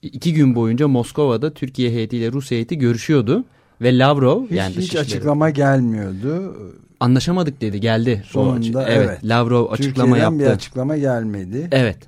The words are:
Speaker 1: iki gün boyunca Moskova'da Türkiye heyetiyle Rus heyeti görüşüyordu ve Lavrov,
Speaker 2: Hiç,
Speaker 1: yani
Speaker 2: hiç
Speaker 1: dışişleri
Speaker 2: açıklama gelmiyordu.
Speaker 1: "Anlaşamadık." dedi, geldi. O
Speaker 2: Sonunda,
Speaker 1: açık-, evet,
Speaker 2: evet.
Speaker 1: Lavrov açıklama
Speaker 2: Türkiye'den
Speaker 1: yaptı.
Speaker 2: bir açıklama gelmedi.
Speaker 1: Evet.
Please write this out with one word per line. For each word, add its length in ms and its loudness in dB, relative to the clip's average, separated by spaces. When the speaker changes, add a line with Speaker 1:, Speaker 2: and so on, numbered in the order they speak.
Speaker 1:
iki 320 -4
gün 200 4
boyunca 340 0
Moskova'da 640 0
Türkiye 360 -4
heyetiyle 420 -4
Rus 180 -6
heyeti 280 -4
görüşüyordu 640 0
ve 180 4
Lavrov, 460 4
Speaker 2:
Hiç, 80 -8
Speaker 1:
yani 180 -2
Speaker 2:
hiç 60 -8
Speaker 1:
dışişleri 260 -4
Speaker 2:
açıklama 480 0
gelmiyordu. 1040 -2
Speaker 1:
"Anlaşamadık." 600 0
dedi, 200 -4
geldi. 440 0
O 40 -20
Speaker 2:
Sonunda, 520 0
Speaker 1:
açık-, 160 2
evet, 120 4
Speaker 2:
evet. 160 -8
Speaker 1:
Lavrov 460 2
açıklama 360 0
Speaker 2:
Türkiye'den 240 4
Speaker 1:
yaptı. 80 -2
Speaker 2:
bir 80 2
açıklama 500 -2
gelmedi. 760 -4
Speaker 1:
Evet. 360 2